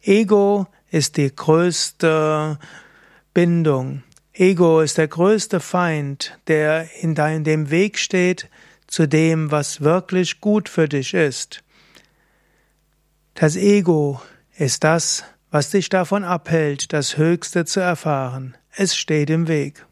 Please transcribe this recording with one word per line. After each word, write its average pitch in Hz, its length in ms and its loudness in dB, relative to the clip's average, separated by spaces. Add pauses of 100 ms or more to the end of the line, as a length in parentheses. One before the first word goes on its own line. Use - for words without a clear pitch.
Ego 202 640 2 (220)
ist - 280 -2
die 139 160 0
größte 156 1300 0 (760)
Bindung. 151 720 0 (300)
Ego 175 480 4
ist 151 160 -2
der 160 100 2
größte 185 520 0
Feind, 151 800 -4 (100)
der 156 400 0 (140)
in 160 140 -2
dein-, 156 280 0
dem 156 260 0
Weg 185 280 0
steht 180 520 -2 (380)
zu 156 200 0
dem, 156 440 2
was 147 300 -4
wirklich 180 600 0
gut 208 280 0
für 160 180 0
dich 139 260 -6
ist. 156 500 -4 (1700)
Das 156 200 2
Ego 175 680 2 (340)
ist - 280 -2
das, 160 400 0 (260)
was 147 200 0
dich 196 200 0
davon 196 340 -2
abhält, 160 680 -4
das 147 240 -4
Höchste 165 480 0
zu - 140 -4
erfahren. 135 760 -4 (200)
Es 196 200 -2
steht 147 340 -2
im 160 180 0
Weg. 147 440 -4